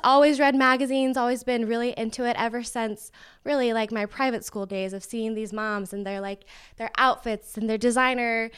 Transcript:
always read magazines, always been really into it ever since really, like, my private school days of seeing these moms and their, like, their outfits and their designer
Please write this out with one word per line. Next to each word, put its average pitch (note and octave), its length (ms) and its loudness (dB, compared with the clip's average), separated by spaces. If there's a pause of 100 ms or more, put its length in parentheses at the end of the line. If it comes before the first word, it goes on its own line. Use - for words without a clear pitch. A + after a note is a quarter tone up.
always C#4 360 8
read C#4 140 6
magazines, C4 640 2
always B3 260 0
been B3 220 0
really A#3 320 -2
into A3+ 280 -4
it A#3+ 120 0
ever A#3 260 -2
since A3+ 480 -6 (320)
really, B3+ 300 0
like, A3 180 -2
my G#3+ 140 -2
private A#3+ 400 -4
school G3+ 200 -8
days F#3+ 280 -6
of F#3+ 100 -12
seeing A3 300 -6
these G#3+ 180 -6
moms G#3 400 -6
and G3+ 140 -8
their, G3 160 -6
like, G3 220 -8 (340)
their A3+ 200 -8
outfits A#3 600 0
and A3 120 -2
their A3 80 0
designer A#3+ 800 0